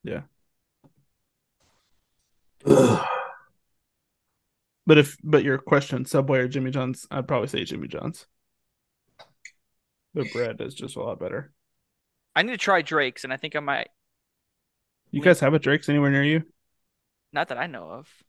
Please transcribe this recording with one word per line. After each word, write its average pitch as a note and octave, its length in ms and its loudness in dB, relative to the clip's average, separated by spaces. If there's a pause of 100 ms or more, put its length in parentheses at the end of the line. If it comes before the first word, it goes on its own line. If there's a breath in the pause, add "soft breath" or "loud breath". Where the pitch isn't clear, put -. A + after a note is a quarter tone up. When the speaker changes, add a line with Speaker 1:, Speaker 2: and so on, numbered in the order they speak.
Speaker 1:
Yeah. - 180 -10 (2500)
<sighs> - 420 6 (1800 loud breath)
But D#3 100 10
if, C#3+ 260 4
but D3+ 200 4
your C3+ 160 0
question, C#3 460 0
Subway C3+ 340 0
or B2+ 80 -2
Jimmy C3 240 -4
John's, C3 400 -6
I'd C3+ 160 -6
probably B2 200 -2
say - 160 -6
Jimmy - 240 -10
John's. - 380 -10 (1900)
The C3 180 -4
bread A2+ 260 -4
is B2+ 140 -10
just - 220 -14
a - 60 -10
lot A2 180 -8
better. G2+ 340 -10 (840)
Speaker 2:
I E3 60 2
need A#3 120 -2
to G#3+ 40 -8
try F#3 240 2
Drake's, C#3+ 420 -2
and C3 80 -8
I C3+ 60 -6
think D#3 180 -12
I D3+ 40 0
might C#3 300 -4 (1200)
Speaker 1:
You C#3+ 80 -4
Speaker 2:
lean C#3+ 60 -6
Speaker 1:
guys F3 160 8
have C#3+ 120 4
a D#3 60 2
Drake's C#3+ 280 0
anywhere C#3+ 220 2
near C#3 140 2
you? D#3 200 2 (880)
Speaker 2:
Not D3+ 180 -4
that B2 100 -8
I E3 80 -6
know A#2+ 160 -14
of. G#2 260 -18 (200)